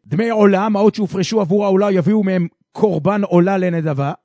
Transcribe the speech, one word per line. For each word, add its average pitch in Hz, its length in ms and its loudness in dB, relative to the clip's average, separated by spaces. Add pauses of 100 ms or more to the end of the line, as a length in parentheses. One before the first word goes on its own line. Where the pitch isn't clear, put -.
דמי 196 240 -2
עולה, 202 360 2
המעות 208 300 0
שהופרשו 196 460 -2
עבור 202 240 0
העולה, 202 260 2
יביאו 196 320 0
מהם 185 240 0 (240)
קורבן 190 520 0
עולה 180 340 2
לנדבה 160 560 -4 (120)